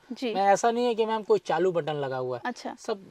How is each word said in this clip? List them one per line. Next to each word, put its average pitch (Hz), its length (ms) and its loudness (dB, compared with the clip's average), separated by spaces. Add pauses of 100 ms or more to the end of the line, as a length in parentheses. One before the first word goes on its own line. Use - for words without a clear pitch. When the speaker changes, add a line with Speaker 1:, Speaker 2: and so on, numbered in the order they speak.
(120)
Speaker 1:
जी। 226 220 -4
Speaker 2:
मैं, 196 140 2
ऐसा 196 240 6
नहीं 240 140 0
है 233 100 0
कि 220 100 2
मैम 220 160 -2
कोई 202 180 4
चालू 170 320 0
बटन 156 220 -2
लगा 135 240 -4
हुआ 127 200 -4
है। 117 80 -12
Speaker 1:
अच्छा। 247 340 -8
Speaker 2:
सब 208 200 -6 (120)